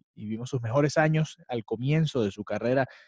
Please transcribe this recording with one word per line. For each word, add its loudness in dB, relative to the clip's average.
y -12
vimos -8
sus -2
mejores 0
años 2
al -4
comienzo 0
de 2
su -8
carrera 0